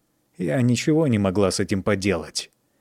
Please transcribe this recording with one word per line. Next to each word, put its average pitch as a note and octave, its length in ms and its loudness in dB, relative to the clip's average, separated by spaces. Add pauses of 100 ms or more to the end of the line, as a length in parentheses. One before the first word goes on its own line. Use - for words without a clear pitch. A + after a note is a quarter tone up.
(360)
Я C#3+ 260 -2
ничего D3+ 440 2
не A2+ 120 2
могла F#2+ 320 2
с - 100 -4
этим F#2+ 220 -2
поделать. F#2+ 680 -2 (300)